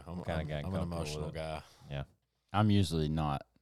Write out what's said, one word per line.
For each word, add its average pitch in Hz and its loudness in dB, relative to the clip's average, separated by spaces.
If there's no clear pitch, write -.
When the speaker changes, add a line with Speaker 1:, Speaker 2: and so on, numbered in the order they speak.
Speaker 1:
I'm, 87 -8
Speaker 2:
I'm 85 -8
kinda 80 0
Speaker 1:
I'm, 76 -4
Speaker 2:
getting 73 -4
Speaker 1:
I'm 95 -2
an 80 -2
Speaker 2:
comfortable 85 -2
Speaker 1:
emotional 76 -4
Speaker 2:
with 80 -8
it. 80 -6
Speaker 1:
guy. 78 -6
Speaker 2:
Yeah. 69 -4
Speaker 3:
I'm 104 6
usually 82 4
not. 76 0